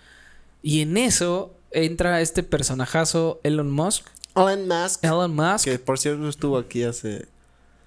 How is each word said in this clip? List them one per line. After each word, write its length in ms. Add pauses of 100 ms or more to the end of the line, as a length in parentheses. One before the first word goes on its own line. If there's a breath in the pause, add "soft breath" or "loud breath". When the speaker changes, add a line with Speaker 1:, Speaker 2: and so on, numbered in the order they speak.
(640 soft breath)
Speaker 1:
Y 180
en 160
eso 560 (180)
entra 500
este 220
personajazo 1000
Elon 280
Musk. 360 (280)
Speaker 2:
Elon 320
Musk. 380
Speaker 1:
Elon 300
Musk. 300
Speaker 2:
Que, 140
por 200
cierto, 280
estuvo 300
aquí 260
hace, 440 (600 soft breath)